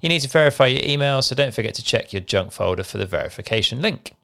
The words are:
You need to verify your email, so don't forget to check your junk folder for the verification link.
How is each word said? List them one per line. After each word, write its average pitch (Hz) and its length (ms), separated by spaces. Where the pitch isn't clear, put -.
You 165 80
need 165 140
to 135 60
verify 143 380
your 127 160
email, 143 400
so 131 140
don't 139 180
forget - 200
to - 100
check - 280
your 95 100
junk 95 280
folder 92 320
for - 160
the 98 80
verification - 760
link. 165 440